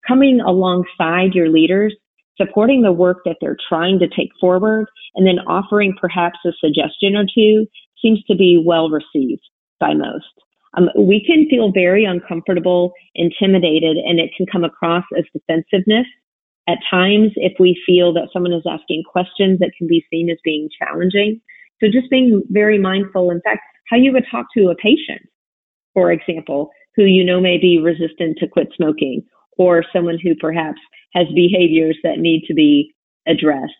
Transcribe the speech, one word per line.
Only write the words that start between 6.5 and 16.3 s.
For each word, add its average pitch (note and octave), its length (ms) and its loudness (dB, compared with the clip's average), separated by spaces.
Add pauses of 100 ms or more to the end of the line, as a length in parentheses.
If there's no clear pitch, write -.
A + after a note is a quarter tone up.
suggestion D#3 560 -2
or G#3 80 0 (100)
two G#3+ 320 4 (360)
seems A3 220 0
to G3+ 120 -2
be F3 260 4
well E3 280 0
received D3 500 -6 (400)
by D3+ 140 -2
most. D3+ 320 -6 (500)
Um, F3 180 2
we G#3 320 2
can D#4 220 2
feel A3+ 240 2
very F#3+ 320 2
uncomfortable, F3+ 880 -2 (220)
intimidated, E3+ 840 0
and E3+ 240 -2
it D#3 160 -4
can F#3 80 -4
come F#3 180 -4
across E3+ 420 -4 (120)
as E3+ 160 -2
defensiveness F#3+ 760 -2 (600)